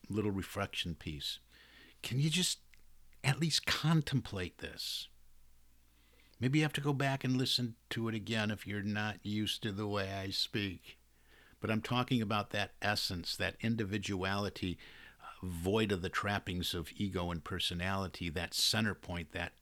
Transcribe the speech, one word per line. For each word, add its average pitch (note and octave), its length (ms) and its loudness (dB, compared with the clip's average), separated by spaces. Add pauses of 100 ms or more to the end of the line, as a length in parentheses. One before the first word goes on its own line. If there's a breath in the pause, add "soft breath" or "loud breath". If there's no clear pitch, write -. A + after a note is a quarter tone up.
little G#2 220 2
reflection F#2+ 640 -2
piece. - 460 -6 (640 loud breath)
Can B2+ 160 0
you D#3 100 4
just E3+ 300 0 (640)
at C3+ 160 4
least D#3+ 260 2
contemplate C3 920 2
this? - 480 -6 (1300 soft breath)
Maybe C3 200 4
you D3+ 60 6
have D3 80 0
to C#3+ 80 -2
go C#3+ 120 2
back C3+ 300 2
and B2+ 120 4
listen B2 380 2 (160)
to A2+ 180 0
it A2+ 60 0
again G#2+ 380 0
if G2+ 160 -4
you're G2+ 160 -2
not G#2+ 400 0
used G#2 400 0
to A2+ 80 -2
the G#2 160 -2
way G2 260 0
I G2 160 -4
speak. - 680 -2 (600 soft breath)
But G#2 120 -2
I'm A2 100 2
talking A#2+ 400 2
about G#2 300 0
that G2+ 280 0
essence, G2+ 580 0
that F#2 220 0
individuality, G2+ 1160 0 (420 loud breath)
uh, - 280 -10
void F#2+ 440 2
of F2+ 120 0
the F#2 60 -2
trappings F#2+ 680 -2
of E2+ 200 -4
ego F#2 360 -2
and E2+ 120 -4
personality, F2+ 840 -2
that E2+ 240 -4
center A2 400 4
point, F2 380 -6
that F2 300 -4